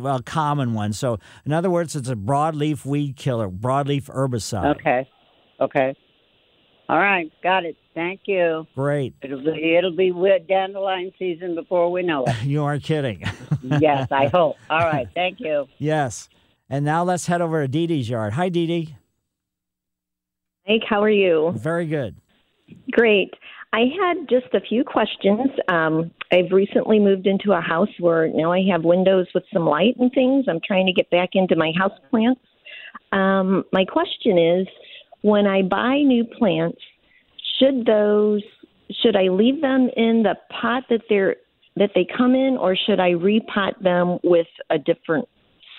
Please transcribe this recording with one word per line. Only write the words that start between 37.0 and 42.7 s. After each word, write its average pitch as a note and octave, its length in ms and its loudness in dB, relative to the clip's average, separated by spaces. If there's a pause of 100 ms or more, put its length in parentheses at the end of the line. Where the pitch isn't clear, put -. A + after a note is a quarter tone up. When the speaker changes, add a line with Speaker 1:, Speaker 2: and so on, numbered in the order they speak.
Speaker 3:
should C4 280 4
those, G#3 560 2 (600)
should A3 140 2
I F#3+ 120 4
leave A3+ 320 2
them C4 360 2
in A3+ 280 2
the F#3+ 100 2 (260)
pot A#3+ 300 -4
that A#3 180 0
they're, G3 280 0 (400)
that G3+ 180 2
they F3+ 120 2 (120)
come B3 160 4
in, C4 240 0
or F#3 180 0